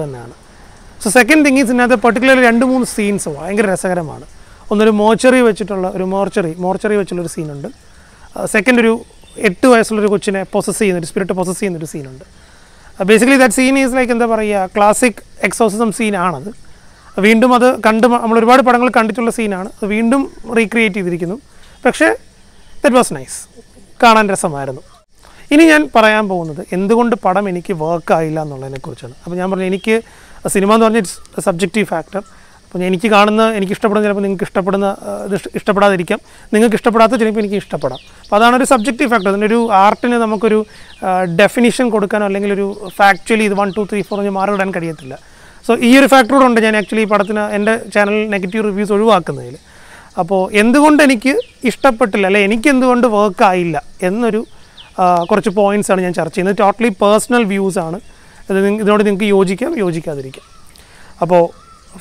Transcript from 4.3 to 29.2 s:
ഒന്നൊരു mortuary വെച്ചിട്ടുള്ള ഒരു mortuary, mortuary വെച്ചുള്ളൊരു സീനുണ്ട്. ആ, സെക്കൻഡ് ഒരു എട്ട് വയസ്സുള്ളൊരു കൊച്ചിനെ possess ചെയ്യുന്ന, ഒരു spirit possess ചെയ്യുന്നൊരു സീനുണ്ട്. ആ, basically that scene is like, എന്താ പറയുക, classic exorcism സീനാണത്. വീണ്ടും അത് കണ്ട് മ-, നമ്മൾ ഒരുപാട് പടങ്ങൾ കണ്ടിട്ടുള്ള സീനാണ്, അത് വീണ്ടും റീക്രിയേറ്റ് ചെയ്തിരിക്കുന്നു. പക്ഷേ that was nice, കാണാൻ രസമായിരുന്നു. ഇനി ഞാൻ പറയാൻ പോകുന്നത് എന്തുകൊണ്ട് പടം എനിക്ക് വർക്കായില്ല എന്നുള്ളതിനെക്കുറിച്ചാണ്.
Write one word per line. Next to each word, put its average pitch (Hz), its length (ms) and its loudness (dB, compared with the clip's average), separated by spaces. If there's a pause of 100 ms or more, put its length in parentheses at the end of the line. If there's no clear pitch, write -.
ഒന്നൊരു 214 300 2
mortuary 247 480 4
വെച്ചിട്ടുള്ള 190 360 -4 (120)
ഒരു 185 160 -4
mortuary, 196 400 -4 (120)
mortuary 202 360 -2
വെച്ചുള്ളൊരു 175 340 -8
സീനുണ്ട്. 151 340 -10 (640)
ആ, - 40 -10 (140)
സെക്കൻഡ് 240 280 2
ഒരു 226 80 4 (580)
എട്ട് 185 220 -2
വയസ്സുള്ളൊരു 214 420 2
കൊച്ചിനെ 196 280 -2 (140)
possess 196 260 -4
ചെയ്യുന്ന, 190 220 0
ഒരു - 80 -10
spirit 190 280 -4
possess 180 220 -4
ചെയ്യുന്നൊരു 165 320 -6
സീനുണ്ട്. 135 320 -14 (720)
ആ, 196 120 -4
basically 247 320 4
that 247 140 4
scene 262 280 2
is 240 140 -2
like, 247 160 0
എന്താ 233 180 0
പറയുക, 208 420 -2
classic 208 460 2 (260)
exorcism 220 520 -2
സീനാണത്. 185 520 -4 (760)
വീണ്ടും 226 320 4
അത് 247 100 4 (180)
കണ്ട് 220 260 2
മ-, 240 100 0
നമ്മൾ 226 180 0
ഒരുപാട് 247 280 6
പടങ്ങൾ 240 200 2 (100)
കണ്ടിട്ടുള്ള 226 400 -2
സീനാണ്, 202 380 -6
അത് 220 180 -8
വീണ്ടും 233 280 2 (360)
റീക്രിയേറ്റ് 220 400 0
ചെയ്തിരിക്കുന്നു. 175 380 -6 (500)
പക്ഷേ 302 220 2 (720)
that 247 160 2
was 233 200 0
nice, - 180 -14 (680)
കാണാൻ 220 300 6
രസമായിരുന്നു. 139 480 -6 (720)
ഇനി 330 200 6
ഞാൻ 302 100 4 (140)
പറയാൻ 214 340 4
പോകുന്നത് 165 320 -8 (140)
എന്തുകൊണ്ട് 226 380 0 (100)
പടം 190 260 0
എനിക്ക് 175 220 -6 (100)
വർക്കായില്ല 160 640 -2
എന്നുള്ളതിനെക്കുറിച്ചാണ്. 135 800 -14